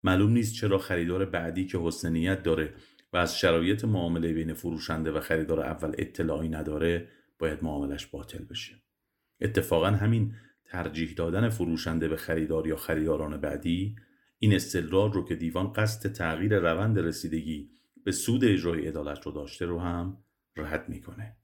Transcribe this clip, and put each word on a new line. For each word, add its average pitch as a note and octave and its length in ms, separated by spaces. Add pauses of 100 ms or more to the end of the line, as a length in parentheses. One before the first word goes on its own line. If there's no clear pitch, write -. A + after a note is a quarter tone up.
معلوم G2 280
نیست A2+ 240
چرا G2+ 220
خریدار F2+ 480
بعدی E2+ 400
که F#2 120
حسن E2 360
نیت F2 300
داره D#2 300 (400)
و F2+ 40
از F2 220
شرایط F2+ 460
معامله E2+ 480
بین E2 200
فروشنده D#2+ 580
و D#2 80
خریدار D#2+ 400
اول D#2 380
اطلاعی D#2+ 520
نداره، D#2 580 (320)
باید D#2 240
معاملش C#2+ 420
باطل - 380
بشه. - 380 (600)
اتفاقاً E2+ 460
همین G#2+ 480 (300)
ترجیح D#2+ 480
دادن F2 360
فروشنده E2 580
به D#2+ 100
خریدار D#2+ 500
یا D#2 80
خریداران D#2 680
بعدی، F2 540 (440)
این G#2+ 140
استدلال F#2 580
رو F#2 140
که E2+ 100
دیوان F2 380
قصد G#2+ 380
تغییر F2+ 480
روند F#2 400
رسیدگی D#2+ 720 (320)
به G2 80
سود B2 340
اجرای E2 420
عدالت D2 380
رو D2 60
داشته D2 340
رو E2+ 140
هم F2 440 (320)
رد D#2 340
می‌کنه. - 540